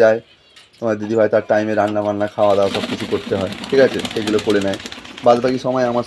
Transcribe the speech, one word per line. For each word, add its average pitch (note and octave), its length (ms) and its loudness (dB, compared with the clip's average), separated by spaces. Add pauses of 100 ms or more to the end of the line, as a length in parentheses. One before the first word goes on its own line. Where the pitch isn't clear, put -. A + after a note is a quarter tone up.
যায়, A2 180 6 (600)
তোমার A2 220 -2
দিদিভাই G#2+ 320 2
তার G#2+ 180 2
টাইমে G#2+ 300 0
রান্না G#2 240 -2
বান্না, G#2 300 -2
খাওয়া G#2 220 2
দাওয়া G2 180 2
সব G#2 160 -4
কিছু G2+ 220 -6
করতে - 260 -4
হয়, F#2 140 -4 (160)
ঠিক C3+ 180 4
আছে? G2 120 -6 (140)
সেগুলো G#2+ 240 0 (100)
করে G2+ 180 2
নেয়। G2 140 -4 (460)
বাদ A#2+ 180 6
বাকি B2+ 220 0
সময় B2+ 260 0
আমার A#2+ 160 -2